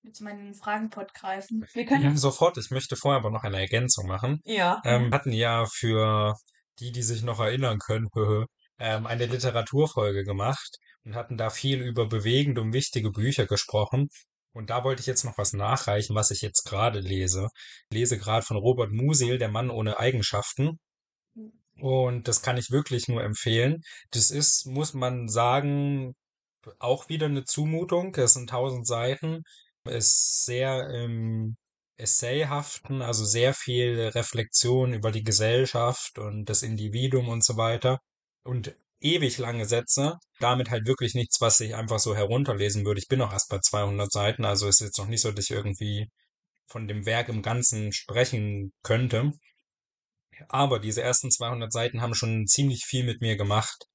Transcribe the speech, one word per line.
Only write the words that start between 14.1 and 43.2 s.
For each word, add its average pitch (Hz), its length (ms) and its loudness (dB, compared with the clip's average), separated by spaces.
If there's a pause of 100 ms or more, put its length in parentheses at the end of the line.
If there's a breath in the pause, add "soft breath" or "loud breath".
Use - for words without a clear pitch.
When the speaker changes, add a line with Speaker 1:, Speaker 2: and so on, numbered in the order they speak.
Speaker 3:
Und 110 180 -10
da 120 120 -2
wollte 131 180 0
ich - 40 -8
jetzt 127 200 0
noch 113 120 -6
was 101 160 0
nachreichen, 107 640 0
was 104 160 4
ich - 100 -4
jetzt 107 220 0
gerade 104 360 0
lese. 92 500 0 (420 loud breath)
Ich 107 40 -6
lese 120 220 2
gerade 107 260 0
von 107 140 -4
Robert 117 340 2
Musil, 127 460 2
Der 113 120 0
Mann 117 200 -2
ohne 107 300 -2
Eigenschaften. 127 800 0 (1000)
Und 127 460 0
das 117 140 2
kann 123 160 0
ich 120 140 -6
wirklich 127 360 0
nur 117 160 -2
empfehlen. 117 580 0 (300 loud breath)
Das - 200 4
ist, 147 340 2
muss 139 280 -4
man 127 360 -2
sagen, 135 840 2 (680)
auch 123 280 -2
wieder 156 200 -2
eine 139 180 -2
Zumutung. 170 680 -2
Es 127 180 6
sind 123 160 0
tausend 127 360 -2
Seiten. 135 580 -2 (420 soft breath)
Ist - 580 2
sehr 127 460 -2
im 113 680 -4 (400)
Essayhaften, 139 1040 -2
also 117 220 -2
sehr 117 300 4
viel 120 600 -2
Reflexion 120 800 0
über 110 180 -2
die 110 120 -4
Gesellschaft 117 960 0
und 107 300 -6
das 104 140 2
Individuum 120 680 -2
und 113 160 2
so 113 100 2
weiter. 117 440 2 (440)
Und 123 320 -6 (240)
ewig 151 380 0
lange 117 280 -4
Sätze, 139 500 2 (240)
damit 123 300 2
halt 110 160 -2
wirklich 120 280 0
nichts, 120 260 0
was 113 220 6
ich 110 140 -6
einfach 110 240 -2
so 107 140 2
herunterlesen 104 720 0
würde. 101 140 0
Ich - 80 -8
bin 131 120 2
noch 107 120 -2